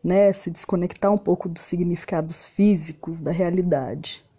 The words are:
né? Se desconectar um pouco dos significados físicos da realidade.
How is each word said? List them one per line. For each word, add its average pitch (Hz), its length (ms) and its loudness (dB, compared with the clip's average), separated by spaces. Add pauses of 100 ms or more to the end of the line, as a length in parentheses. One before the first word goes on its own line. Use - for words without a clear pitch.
né? 190 300 6
Se 175 180 -6
desconectar 180 600 -2
um 208 60 4
pouco 180 300 0
dos 170 160 -8
significados 175 840 -4
físicos 165 720 0
da 175 100 -2
realidade. 170 960 0 (140)